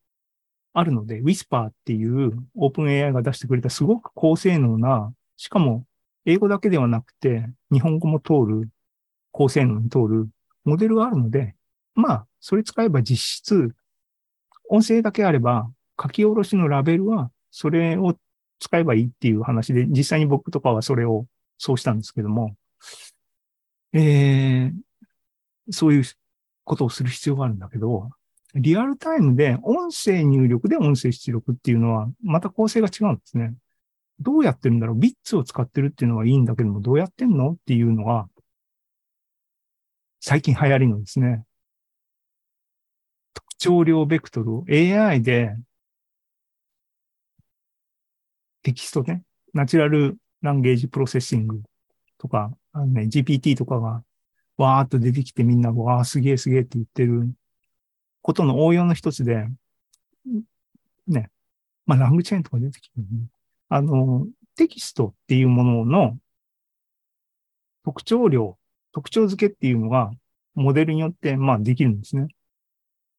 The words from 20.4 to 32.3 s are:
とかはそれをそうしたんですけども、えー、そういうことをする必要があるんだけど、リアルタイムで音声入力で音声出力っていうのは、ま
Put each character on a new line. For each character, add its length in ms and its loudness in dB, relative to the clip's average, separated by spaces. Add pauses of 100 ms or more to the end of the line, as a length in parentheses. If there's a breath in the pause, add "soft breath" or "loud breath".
と 100 -4
か 120 2
は 100 0
そ 120 -2
れ 100 0
を 220 -2 (300)
そ 180 -2
う 40 0
し 40 -10
た 100 0
ん 60 -2
で 60 -6
す 80 -20
け 100 -6
ど 60 -4
も、 280 -4 (1400 loud breath)
え 800 4
ー、 0 - (1000)
そ 180 0
う 60 6
い 60 4
う 40 0 (600)
こ 120 -4
と 80 -2
を 60 0
す 120 -8
る 80 -2
必 180 -8
要 80 0
が 80 -4
あ 40 -2
る 60 -2
ん 40 -6
だ 100 -16
け 100 -10
ど、 320 -4 (440)
リ 220 2
ア 80 0
ル 120 -4
タ 200 -4
イ 40 4
ム 160 4
で 260 2
音 300 -2
声 320 0
入 240 4
力 200 0
で 80 2
音 200 2
声 160 -2
出 180 -10
力 220 -4
っ 20 -4
て 160 -4
い 40 2
う 40 2
の 160 2
は、 160 -4 (120)
ま 180 0